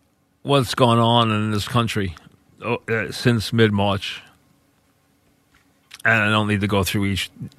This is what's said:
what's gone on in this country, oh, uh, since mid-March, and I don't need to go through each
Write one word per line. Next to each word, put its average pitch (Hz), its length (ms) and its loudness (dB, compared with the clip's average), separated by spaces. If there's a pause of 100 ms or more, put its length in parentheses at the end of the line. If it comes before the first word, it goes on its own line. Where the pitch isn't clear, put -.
(440)
what's 135 300 0
gone 117 260 4
on 117 320 4
in 107 200 -2
this 104 160 -4
country, 104 480 -2 (480)
oh, 113 240 -6
uh, 110 240 -4
since 117 400 0
mid-March, 104 720 0 (1800)
and 113 80 4
I 104 160 2
don't 107 180 2
need 104 140 0
to 104 60 0
go 101 180 2
through 101 220 -2
each 98 220 -4 (300)